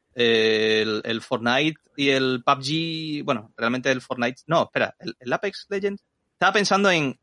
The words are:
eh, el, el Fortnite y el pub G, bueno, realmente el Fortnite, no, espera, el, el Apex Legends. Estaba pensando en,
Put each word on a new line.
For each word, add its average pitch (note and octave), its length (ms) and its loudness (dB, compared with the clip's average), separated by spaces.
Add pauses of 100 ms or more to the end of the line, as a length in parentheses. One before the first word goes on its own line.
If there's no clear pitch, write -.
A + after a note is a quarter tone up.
(160)
eh, A2 640 2
el, G#2+ 220 -2
el A2+ 180 -4
Fortnite C3 560 -2 (180)
y C#3 120 0
el C3 360 0
pub C#3 140 2
G, D#3 640 -6
bueno, A2+ 320 -4
realmente B2 360 0
el B2+ 100 -4
Fortnite, B2 460 -4
no, D3+ 160 2
espera, - 340 -2
el, - 220 -10
el B2+ 120 -6
Apex G3 360 -6
Legends. G3 340 -4 (300)
Estaba F#3+ 200 2
pensando G3+ 380 4
en, D3 320 0